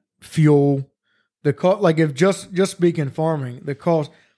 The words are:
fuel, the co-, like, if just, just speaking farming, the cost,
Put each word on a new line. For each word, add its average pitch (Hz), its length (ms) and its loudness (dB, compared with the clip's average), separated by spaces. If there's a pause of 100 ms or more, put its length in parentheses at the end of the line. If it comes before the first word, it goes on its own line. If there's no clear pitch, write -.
(200)
fuel, 143 720 2 (540)
the 147 80 0
co-, 185 260 0
like, 170 220 2
if 151 140 0
just, 190 380 -2
just 185 200 0
speaking 165 380 -2
farming, 143 520 -6
the 143 140 -8
cost, 160 340 -2 (280)